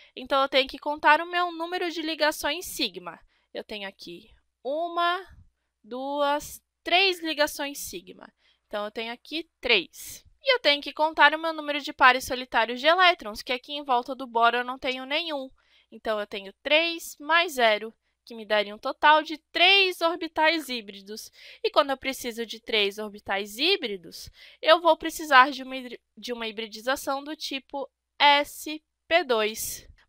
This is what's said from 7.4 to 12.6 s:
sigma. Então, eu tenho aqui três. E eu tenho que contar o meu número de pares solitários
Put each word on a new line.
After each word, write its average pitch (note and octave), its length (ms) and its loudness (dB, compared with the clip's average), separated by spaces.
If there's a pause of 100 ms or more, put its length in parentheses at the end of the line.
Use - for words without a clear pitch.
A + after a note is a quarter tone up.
sigma. - 520 -14 (360)
Então, G#3 180 -6
eu G#3+ 60 -10
tenho A3+ 200 -8
aqui D4+ 380 -10 (100)
três. - 640 -2 (160)
E C5+ 140 2
eu B4 60 2
tenho C#4+ 240 2
que C#4+ 100 -10
contar D4+ 400 4
o D#4 60 -6
meu E4 120 -4
número D4 300 -6
de D4 100 -10
pares C4 340 4
solitários B3 540 -2